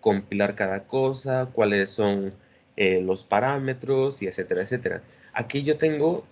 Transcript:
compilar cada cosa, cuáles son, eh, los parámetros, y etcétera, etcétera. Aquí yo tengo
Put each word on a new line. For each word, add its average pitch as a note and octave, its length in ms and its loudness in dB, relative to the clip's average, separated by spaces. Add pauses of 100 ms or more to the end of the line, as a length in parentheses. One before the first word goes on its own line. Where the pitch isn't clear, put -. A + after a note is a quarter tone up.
compilar G2+ 540 0
cada G2 320 -2
cosa, C3 640 -2
cuáles G2+ 380 2
son, G2+ 420 0 (460)
eh, F#2 240 4
los F#2 200 0
parámetros, C3 1000 0
y F#2+ 60 -4
etcétera, F2+ 340 -2
etcétera. F2+ 400 -4 (320)
Aquí A#2+ 280 -4
yo D3+ 140 2
tengo D#3 560 0